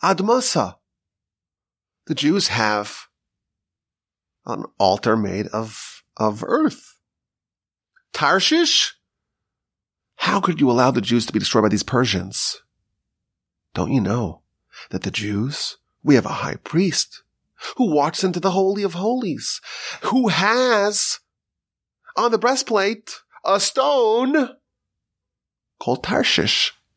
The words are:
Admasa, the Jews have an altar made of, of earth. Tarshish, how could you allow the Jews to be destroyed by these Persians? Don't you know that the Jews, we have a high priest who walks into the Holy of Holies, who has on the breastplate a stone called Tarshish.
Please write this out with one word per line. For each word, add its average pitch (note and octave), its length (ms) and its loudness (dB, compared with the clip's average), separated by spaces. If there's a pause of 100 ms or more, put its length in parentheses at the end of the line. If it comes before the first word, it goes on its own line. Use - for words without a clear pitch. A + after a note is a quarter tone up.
Admasa, F#3+ 760 0 (1300)
the D#3 80 -4
Jews D#3+ 320 2
have G#2+ 600 -2 (1400)
an G#2 200 -8 (140)
altar G2+ 360 2
made G2+ 320 -2
of, - 560 -10 (140)
of A2 280 -2
earth. - 520 -2 (1160)
Tarshish, F#3+ 800 2 (1200)
how G3 240 -2
could F3 220 0
you C3 100 6
allow B2 200 4
the B2 100 0
Jews A2+ 240 0
to - 80 -6
be G#2+ 60 -2
destroyed A2 240 2
by G#2 60 2
these G#2 140 0
Persians? G#2+ 800 -2 (1120)
Don't - 180 -2
you C3 80 2
know G2+ 440 -2 (480)
that F#2+ 100 -6
the - 100 -4
Jews, G#2 640 -4 (260)
we D3 120 6
have A2+ 120 4
a - 20 -6
high - 260 -6
priest - 680 -2 (540)
who G#3 160 2
walks D3 300 0
into F3+ 160 -2
the F#3 120 0
Holy F#3+ 320 0
of F3+ 100 -2
Holies, G3 640 -4 (440)
who B3 240 2
has G#3 920 2 (960)
on A#3 140 2
the A3+ 80 2
breastplate A3 840 -2 (220)
a G3 160 2
stone C4 920 2 (1300)
called - 240 -2
Tarshish. - 680 0 (240)